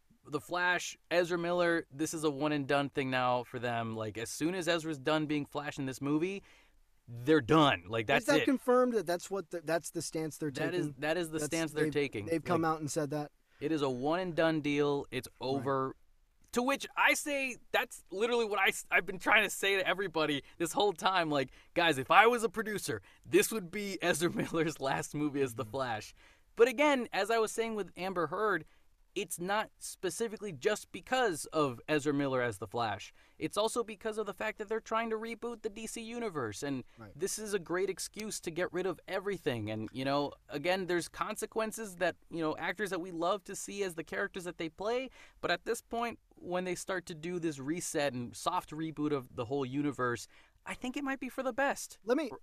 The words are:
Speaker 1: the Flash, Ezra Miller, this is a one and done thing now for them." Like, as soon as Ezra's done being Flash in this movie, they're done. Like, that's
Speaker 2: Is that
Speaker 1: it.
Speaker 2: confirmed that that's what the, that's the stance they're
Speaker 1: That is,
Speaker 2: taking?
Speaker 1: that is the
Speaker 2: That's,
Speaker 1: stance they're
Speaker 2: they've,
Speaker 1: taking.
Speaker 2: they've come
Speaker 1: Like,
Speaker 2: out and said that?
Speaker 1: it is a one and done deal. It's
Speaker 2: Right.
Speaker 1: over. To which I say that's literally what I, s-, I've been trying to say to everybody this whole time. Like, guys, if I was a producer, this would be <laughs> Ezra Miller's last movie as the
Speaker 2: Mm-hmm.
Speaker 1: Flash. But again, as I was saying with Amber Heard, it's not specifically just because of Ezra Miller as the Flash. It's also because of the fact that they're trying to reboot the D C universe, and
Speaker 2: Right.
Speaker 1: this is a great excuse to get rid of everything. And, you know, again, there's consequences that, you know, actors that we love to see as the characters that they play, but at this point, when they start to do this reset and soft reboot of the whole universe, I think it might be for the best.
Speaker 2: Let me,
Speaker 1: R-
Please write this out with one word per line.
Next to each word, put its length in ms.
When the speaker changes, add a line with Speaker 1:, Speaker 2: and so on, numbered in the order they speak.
Speaker 1:
the 140
Flash, 580
Ezra 280
Miller, 520
this 220
is 100
a 80
one 220
and 140
done 240
thing 180
now 360
for 140
them." 380
Like, 220
as 100
soon 260
as 140
Ezra's 300
done 260
being 220
Flash 320
in 80
this 160
movie, 400
they're 320
done. 480
Like, 200
that's 160
Speaker 2:
Is 20
that 140
Speaker 1:
it. 40
Speaker 2:
confirmed 480
that 140
that's 240
what 200
the, 140
that's 260
the 120
stance 340
they're 140
Speaker 1:
That 240
is, 140
Speaker 2:
taking? 120
Speaker 1:
that 160
is 140
the 80
Speaker 2:
That's, 80
Speaker 1:
stance 260
they're 120
Speaker 2:
they've, 100
Speaker 1:
taking. 320
Speaker 2:
they've 180
come 180
Speaker 1:
Like, 100
Speaker 2:
out 80
and 100
said 200
that? 200
Speaker 1:
it 120
is 100
a 60
one 320
and 160
done 240
deal. 500
It's 180
Speaker 2:
Right. 80
Speaker 1:
over. 480
To 100
which 240
I 180
say 420
that's 380
literally 340
what 140
I, 100
s-, 220
I've 140
been 140
trying 260
to 60
say 260
to 100
everybody 560
this 140
whole 200
time. 380
Like, 200
guys, 240
if 120
I 160
was 180
a 40
producer, 540
this 260
would 180
be 280
<laughs> 40
Ezra 280
Miller's 500
last 340
movie 280
as 120
the 100
Speaker 2:
Mm-hmm. 80
Speaker 1:
Flash. 420
But 120
again, 440
as 180
I 80
was 140
saying 240
with 200
Amber 320
Heard, 360
it's 260
not 380
specifically 760
just 400
because 540
of 420
Ezra 240
Miller 300
as 160
the 80
Flash. 460
It's 180
also 260
because 360
of 80
the 80
fact 240
that 100
they're 120
trying 300
to 60
reboot 460
the 80
D 160
C 160
universe, 600
and 220
Speaker 2:
Right. 180
Speaker 1:
this 220
is 160
a 40
great 320
excuse 500
to 100
get 220
rid 140
of 220
everything. 600
And, 220
you 120
know, 280
again, 380
there's 220
consequences 880
that, 200
you 100
know, 180
actors 320
that 100
we 100
love 340
to 120
see 260
as 120
the 100
characters 400
that 140
they 100
play, 420
but 100
at 140
this 160
point, 380
when 280
they 100
start 320
to 80
do 260
this 180
reset 540
and 240
soft 340
reboot 420
of 220
the 120
whole 200
universe, 600
I 80
think 220
it 60
might 160
be 100
for 140
the 100
best. 520
Speaker 2:
Let 140
me, 120
Speaker 1:
R- 120